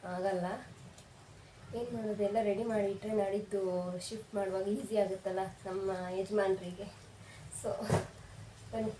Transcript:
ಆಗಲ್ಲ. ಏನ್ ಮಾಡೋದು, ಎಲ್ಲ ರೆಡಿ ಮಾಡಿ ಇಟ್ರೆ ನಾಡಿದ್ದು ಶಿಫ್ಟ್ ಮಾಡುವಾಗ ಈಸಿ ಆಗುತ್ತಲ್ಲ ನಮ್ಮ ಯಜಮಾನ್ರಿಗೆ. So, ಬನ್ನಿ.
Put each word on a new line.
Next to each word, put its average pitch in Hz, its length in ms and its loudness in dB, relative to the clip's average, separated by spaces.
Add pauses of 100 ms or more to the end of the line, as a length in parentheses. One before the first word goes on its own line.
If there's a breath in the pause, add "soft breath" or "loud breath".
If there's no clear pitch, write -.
ಆಗಲ್ಲ. 180 380 2 (1300)
ಏನ್ 240 200 -2
ಮಾಡೋದು, 214 260 0
ಎಲ್ಲ 202 200 4
ರೆಡಿ 208 220 4
ಮಾಡಿ 214 220 4
ಇಟ್ರೆ 196 260 0
ನಾಡಿದ್ದು 196 800 2 (160)
ಶಿಫ್ಟ್ 220 260 -8
ಮಾಡುವಾಗ 190 340 2
ಈಸಿ 214 280 0
ಆಗುತ್ತಲ್ಲ 190 420 2 (280)
ನಮ್ಮ 190 240 0 (200)
ಯಜಮಾನ್ರಿಗೆ. 190 840 0 (720 loud breath)
So, - 300 0 (800)
ಬನ್ನಿ. 220 280 0